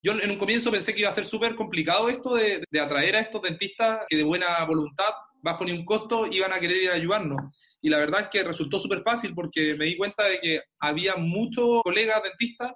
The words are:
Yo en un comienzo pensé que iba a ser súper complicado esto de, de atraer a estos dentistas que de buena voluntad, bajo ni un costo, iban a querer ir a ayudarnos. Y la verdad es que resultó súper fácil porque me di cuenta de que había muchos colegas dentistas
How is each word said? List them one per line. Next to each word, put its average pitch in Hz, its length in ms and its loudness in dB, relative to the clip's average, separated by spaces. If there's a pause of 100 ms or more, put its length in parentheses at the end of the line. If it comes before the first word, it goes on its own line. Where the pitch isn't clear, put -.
Yo 196 100 0
en 208 180 -2
un 202 80 -4
comienzo 233 320 0
pensé 208 240 0
que 202 60 -4
iba 202 80 2
a 196 40 0
ser 202 140 -2
súper 226 300 -2
complicado 175 520 0
esto 254 260 -2
de, 214 360 2
de 151 100 0
atraer 147 360 2
a 220 40 4
estos 214 220 -6
dentistas 202 640 0
que 156 100 0
de 151 60 4
buena 170 440 2
voluntad, 160 440 0 (320)
bajo 170 220 -2
ni 180 80 -2
un 170 120 -6
costo, 214 420 0
iban 190 260 0
a 185 80 -2
querer 175 240 0
ir 185 60 2
a 180 40 2
ayudarnos. 165 460 0 (400)
Y 151 80 0
la 151 100 4
verdad 151 240 2
es 202 60 -6
que 196 160 0
resultó 160 340 -4
súper 180 240 -4
fácil 226 320 -2
porque 160 400 0
me 151 120 -2
di 175 100 -2
cuenta 208 320 0
de 185 120 0
que 165 200 0 (180)
había 175 380 0
muchos 233 640 2
colegas 214 400 2
dentistas 240 540 -6